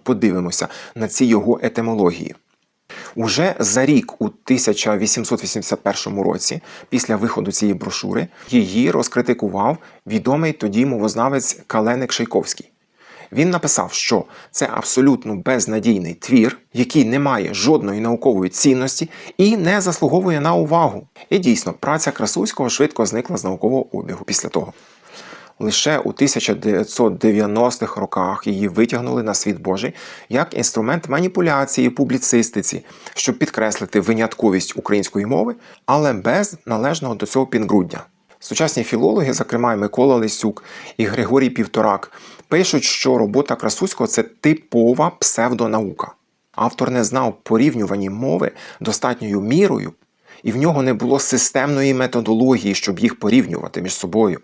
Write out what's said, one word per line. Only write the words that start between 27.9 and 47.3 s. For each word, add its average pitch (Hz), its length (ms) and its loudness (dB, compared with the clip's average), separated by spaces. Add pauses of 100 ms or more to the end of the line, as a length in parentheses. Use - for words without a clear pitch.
роках 95 500 -4
її 101 200 -2
витягнули 120 560 0
на 107 100 -2
світ 95 280 -4
Божий 101 320 -4 (360)
як 139 240 -2
інструмент 123 560 -2
маніпуляції 143 800 0
в 123 60 -8
публіцистиці, 120 880 0 (300)
щоб 127 220 -2
підкреслити 107 640 -2
винятковість 107 800 0
української 101 480 0
мови, 190 300 0 (300)
але 143 280 2
без 151 520 -2
належного 120 500 -2
до 202 100 -6
цього 131 220 0
підґрунтя. 101 560 0 (360)
Сучасні 147 440 -2
філологи, 139 500 2
зокрема 120 420 0
Микола 123 400 2
Лисюк 110 480 -2 (340)
і 113 80 0
Григорій 120 440 2
Півторак, 110 640 0 (360)
пишуть, 160 360 2
що - 340 0
робота 117 380 0
Красуцького — 117 520 -2
це - 160 0
типова 135 840 2
псевдонаука. 113 1000 -2 (400)
Автор 120 400 -2
не 123 120 2
знав 113 400 -2